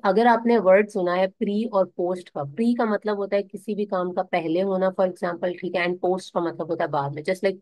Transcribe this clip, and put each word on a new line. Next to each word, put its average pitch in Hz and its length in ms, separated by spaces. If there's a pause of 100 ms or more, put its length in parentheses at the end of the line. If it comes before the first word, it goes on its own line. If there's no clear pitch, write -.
अगर 208 240
आपने 233 320
word 196 300
सुना 175 240
है 185 140
pre 202 380
और 202 200 (120)
post 180 320
का, 151 140
pre 226 300
का 240 120
मतलब 208 320
होता 196 180
है 202 80
किसी 202 320
भी 202 100
काम 185 260
का 185 120
पहले 170 380
होना, 190 340
for 185 140
example, 180 520
ठीक 180 140
है, 175 120
and 180 120
post 185 340
का 180 80
मतलब 165 280
होता 170 140
है 156 80
बाद 143 240
में, 151 80
just 185 200
like 196 180